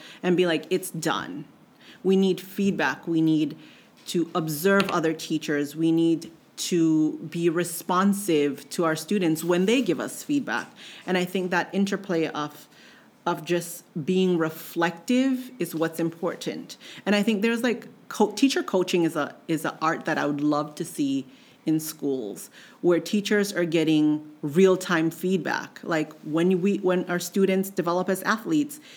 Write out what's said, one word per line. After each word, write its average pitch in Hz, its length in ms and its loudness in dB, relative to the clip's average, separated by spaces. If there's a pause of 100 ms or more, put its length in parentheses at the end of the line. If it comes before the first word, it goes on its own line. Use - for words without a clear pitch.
(220)
and 180 140 2
be 180 100 4
like, 160 240 0
"It's 180 200 -2
done." 147 540 -4 (600)
We 190 100 4
need 190 260 4
feedback. 165 680 -2
We 165 120 2
need 156 360 2 (520)
to 175 240 -2
observe 180 580 2
other 160 220 0
teachers. 151 600 -4
We 165 160 2
need 165 400 2 (260)
to 160 560 2 (180)
be 170 180 0
responsive 170 1200 0
to - 160 -2
our 156 100 2
students 160 480 0
when 175 220 2
they 240 160 4
give 175 180 0
us - 240 -8
feedback. 117 480 -2 (360)
And 185 100 0
I 180 80 2
think 180 280 -4
that 175 200 0
interplay 190 540 0
of, - 420 -8 (560)
of 160 220 -4
just 170 360 -4 (220)
being 185 320 4
reflective 175 1200 0
is 170 160 -4
what's 160 240 -2
important. - 800 -6 (300)
And 196 80 2
I 208 80 2
think 208 180 2
there's, 233 220 0
like, 247 260 -2 (220)
co-, - 220 2
teacher 277 300 2
coaching 180 420 2
is 165 120 0
a, 139 180 -2 (140)
is 160 160 -2
an 160 160 -2
art 160 240 -2
that 151 140 0
I 147 80 0
would 147 160 -2
love 151 320 0
to 170 100 -6
see 135 400 -2 (400)
in 156 160 2
schools 131 720 -6 (320)
where 170 180 4
teachers 202 540 0
are 175 100 0
getting 151 560 4 (220)
real-time 170 680 4
feedback. 180 720 -4
Like, 156 300 -2 (120)
when 170 360 2
we, 196 160 2
when 180 320 0
our 175 120 -2
students 190 500 0
develop 175 400 -2
as 190 140 -2
athletes, 165 560 0 (160)